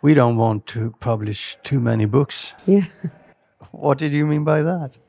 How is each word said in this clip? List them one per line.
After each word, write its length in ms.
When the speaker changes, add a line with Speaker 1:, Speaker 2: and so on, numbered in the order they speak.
Speaker 1:
"We 140
don't 240
want 300
to 320
publish 640
too 180
many 260
books." 480
Speaker 2:
Yeah. 200
Speaker 1:
What 260
did 140
you 140
mean 180
by 180
that? 340